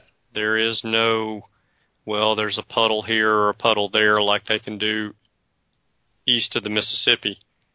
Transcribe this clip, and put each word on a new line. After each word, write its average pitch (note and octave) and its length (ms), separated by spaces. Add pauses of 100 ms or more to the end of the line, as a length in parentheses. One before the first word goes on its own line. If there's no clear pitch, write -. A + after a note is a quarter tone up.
(340)
There G#2+ 240
is A2+ 260
no, A2 640 (580)
"Well, G#2+ 300
there's G#2+ 220
a G#2+ 60
puddle A2 400
here A2 280
or G#2 180
a G2+ 40
puddle G#2 360
there," G#2+ 320
like G2+ 240
they G#2+ 140
can G#2+ 180
do G#2+ 360 (1120)
east A#2+ 300
of A2 80
the G#2 60
Mississippi G#2+ 680 (380)